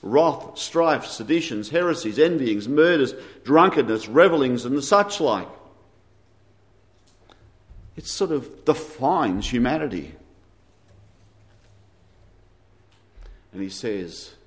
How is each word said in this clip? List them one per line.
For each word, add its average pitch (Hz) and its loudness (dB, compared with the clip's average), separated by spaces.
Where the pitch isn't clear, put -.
wrath, 139 0
strife, 160 0
seditions, 113 -4
heresies, 151 -2
envyings, 127 0
murders, 151 4
drunkenness, 139 4
revellings, 131 4
and 131 -2
the 143 -2
such 202 2
like. 104 0
It 156 -16
sort 175 -4
of - -6
defines 135 -2
humanity. 120 -2
And 98 -8
he 95 -8
says 95 -8